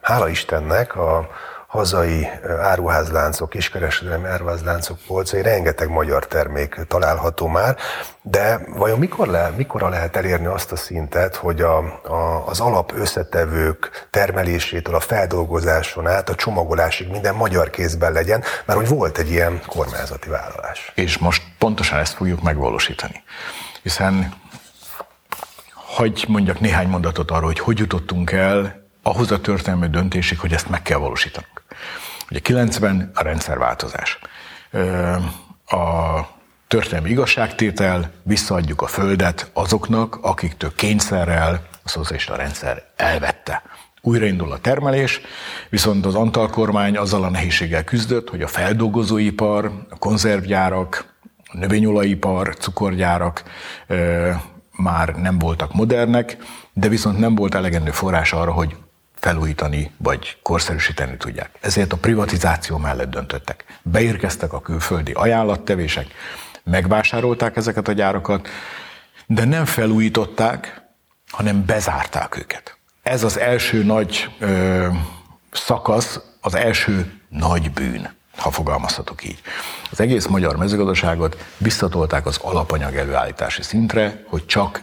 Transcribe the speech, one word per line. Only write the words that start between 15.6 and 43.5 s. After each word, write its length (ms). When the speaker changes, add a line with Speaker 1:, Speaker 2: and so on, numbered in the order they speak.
Speaker 1:
át 220
a 60
csomagolásig 720
minden 260
magyar 340
kézben 420
legyen, 320
mert 140
hogy 80
volt 300
egy 140
ilyen 360
kormányzati 640
vállalás. 680
Speaker 2:
És 220
most 260
pontosan 420
ezt 140
fogjuk 280
megvalósítani. 840
Hiszen, 500
hagy 540
mondjak 320
néhány 280
mondatot 440
arról, 140
hogy 140
hogy 180
jutottunk 540
el 500
ahhoz 280
a 100
történelmi 460
döntésig, 520
hogy 140
ezt 160
meg 120
kell 160
valósítanunk. 680
Ugye 100
kilencven 760
a 100
rendszerváltozás. 960
Ö, 400
a 540
történelmi 420
igazságtétel, 1040
visszaadjuk 580
a 60
földet 680
azoknak, 680
akiktől 540
kényszerrel 840
a 60
szocialista 460
rendszer 480
elvette. 640